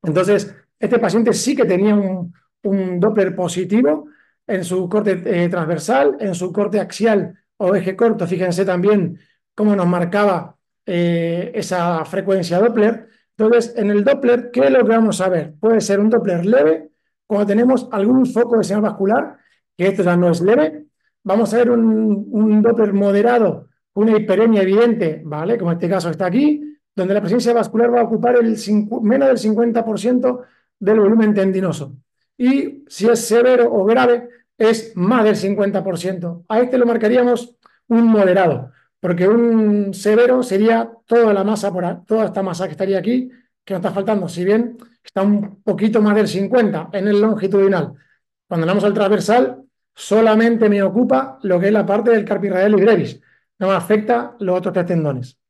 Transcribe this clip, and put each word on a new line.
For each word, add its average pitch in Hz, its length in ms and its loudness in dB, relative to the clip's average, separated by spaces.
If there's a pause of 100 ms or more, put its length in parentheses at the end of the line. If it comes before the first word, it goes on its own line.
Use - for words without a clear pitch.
Entonces, 185 520 -2 (240)
este 233 200 -2
paciente 220 360 0
sí - 200 -2
que 247 120 0
tenía 196 280 2
un, 185 380 -4 (300)
un 185 360 -4
Doppler 190 380 0
positivo 208 680 -2 (400)
en 185 180 -4
su 180 240 -6
corte, 202 380 -2
eh, 175 240 0
transversal, 180 680 -2
en 196 160 -6
su 180 180 -6
corte 202 280 -2
axial 196 580 -2 (200)
o 190 160 0
eje 185 200 -2
corto. 220 320 0
Fíjense 180 380 -2
también 190 540 0 (360)
cómo 214 220 0
nos 180 100 0
marcaba, 175 720 -2 (300)
eh, 170 680 -2
esa 175 520 -2
frecuencia 190 520 -2
Doppler. 226 500 0 (280)
Entonces, 226 400 2
en 208 140 -2
el 208 140 2
Doppler, 254 460 0
¿qué 247 100 -2
es 269 100 4
lo 262 140 4
que 220 80 2
vamos 220 280 2
a 190 80 0
ver? 165 320 -4
Puede 220 220 2
ser 196 180 0
un 214 80 2
Doppler 185 380 0
leve 294 440 2 (360)
cuando 202 200 0
tenemos 240 460 2
algún 233 340 2
foco 233 300 0
de 208 80 2
señal 202 180 -2
vascular, 214 540 -2 (400)
que 185 120 0
esto 190 160 0
ya 175 120 2
no 175 140 2
es 170 100 0
leve. 254 460 0 (380)
Vamos 208 280 0
a 220 40 0
ver 247 140 2
un, 220 600 0
un 214 320 2
Doppler 226 300 2
moderado, 202 800 0 (240)
una 214 220 2
hiperemia 214 460 2
evidente, 196 600 2
¿vale? 160 340 -4
Como 170 140 -2
este 170 160 -4
caso 175 220 -2
está 160 160 -4
aquí, 294 520 -2 (160)
donde 190 180 -2
la 208 80 2
presencia 240 320 0
vascular 233 400 0
va 240 100 2
a - 20 2
ocupar 233 320 0
el 226 200 2
cincu-, 214 440 -2
menos 262 260 2
del 254 120 2
cincuenta 226 460 0
por 220 140 -4
ciento 247 440 -2 (360)
del 214 220 2
volumen 214 340 4
tendinoso. 185 640 -2 (400)
Y 269 500 -2
si 208 220 -2
es 233 180 2
severo 240 460 2
o 202 120 0
grave, 240 440 2 (280)
es 220 380 0
más 214 300 2
del 214 100 4
cincuenta 196 480 -2
por 180 160 -6
ciento. 175 500 -8
A 220 120 0
este 254 180 0
lo 240 80 4
marcaríamos 233 720 0 (320)
un 233 160 4
moderado, 190 680 2 (300)
porque 175 260 -2
un 214 680 2
severo 247 520 2
sería 226 440 0 (160)
toda 226 300 2
la 196 80 0
masa 202 300 -2
por 180 120 -4
a-, 175 200 -6
toda 220 220 0
esta 202 180 -4
masa 180 220 -6
que 156 60 -10
estaría 190 260 -2
aquí, 240 300 -2 (360)
que 190 100 -8
nos 175 60 -6
está 196 100 -4
faltando, 196 380 -2
si 175 160 -8
bien 220 320 0 (260)
está - 200 -6
un 208 400 -2
poquito 214 380 0
más 208 140 2
del 202 140 2
cincuenta 190 640 -2
en 202 160 -4
el 202 120 2
longitudinal. 196 720 0 (520)
Cuando 165 180 -2
hablamos 196 200 0
al 208 100 2
transversal, 208 720 0 (320)
solamente 220 720 2
me 202 140 2
ocupa 247 600 0
lo 185 180 0
que 190 60 0
es 208 60 2
la 208 140 0
parte 214 240 0
del 226 140 2
carpi 175 240 -4
radialis 190 360 2
brevis. 180 360 0 (400)
No 190 80 -2
me 196 60 2
afecta 214 640 -2
los 185 180 -2
otros 180 160 -6
tres 175 120 -2
tendones. 151 520 -4 (120)